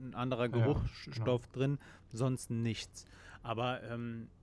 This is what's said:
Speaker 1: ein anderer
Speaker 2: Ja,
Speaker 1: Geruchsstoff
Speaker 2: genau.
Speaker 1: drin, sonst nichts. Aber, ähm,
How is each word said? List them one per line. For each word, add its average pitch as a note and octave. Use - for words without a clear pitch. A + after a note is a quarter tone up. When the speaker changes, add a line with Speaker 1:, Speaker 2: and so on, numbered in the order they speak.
Speaker 1:
ein B2+
anderer B2
Speaker 2:
Ja, -
Speaker 1:
Geruchsstoff A#2+
Speaker 2:
genau. -
Speaker 1:
drin, C3+
sonst B2+
nichts. A#2
Aber, A#2+
ähm, A#2